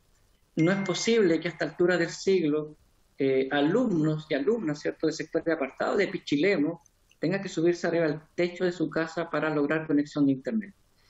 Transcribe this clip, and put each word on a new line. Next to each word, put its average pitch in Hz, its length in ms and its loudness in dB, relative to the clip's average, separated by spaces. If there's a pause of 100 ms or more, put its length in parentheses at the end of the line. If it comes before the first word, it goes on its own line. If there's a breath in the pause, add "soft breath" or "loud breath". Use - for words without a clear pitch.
(560)
no 160 160 4
es - 60 0
posible 175 600 2
que 165 100 -4
a - 40 -2
esta - 120 -6
altura 175 320 2
del 165 120 0
siglo, 151 680 0 (420)
eh, 135 340 2
alumnos 156 760 2
y 156 40 0
alumnas, 165 460 -2
¿cierto?, 160 260 -4
de 156 60 0
sectores 165 420 -4
apartados 160 440 -2
de 190 100 0
Pichilemu, 165 720 0 (420)
tengan 185 200 -2
que 190 80 -10
subirse 175 380 0
arriba 165 200 2
al 156 160 -2 (120)
techo 175 300 -2
de 175 80 0
su 156 180 -2
casa 165 400 -4
para 151 200 -2
lograr 151 360 0
conexión 147 400 2
de 139 60 4
internet. 113 420 -4 (360 soft breath)